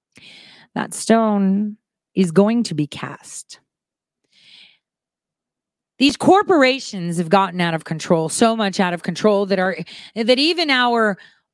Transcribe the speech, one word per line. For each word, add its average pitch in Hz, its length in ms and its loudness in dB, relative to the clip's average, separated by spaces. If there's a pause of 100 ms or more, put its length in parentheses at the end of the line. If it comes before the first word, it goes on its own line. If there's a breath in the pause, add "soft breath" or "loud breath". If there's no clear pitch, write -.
(760 loud breath)
That - 180 -6
stone 208 840 0 (360)
is 185 160 0
going 208 340 2
to 175 100 -8
be 151 120 -2
cast. - 720 -16 (2500 soft breath)
These 277 200 2
corporations 262 960 2
have 165 140 -4
gotten 185 320 2
out 170 120 0
of 160 100 -8
control, 160 440 -2
so 226 260 0
much 202 240 -2
out 180 140 0
of 175 100 -8
control 202 440 0
that 190 120 0
our, 185 200 -2 (360 loud breath)
that 233 240 0
even 320 300 0
our 240 480 0 (380 soft breath)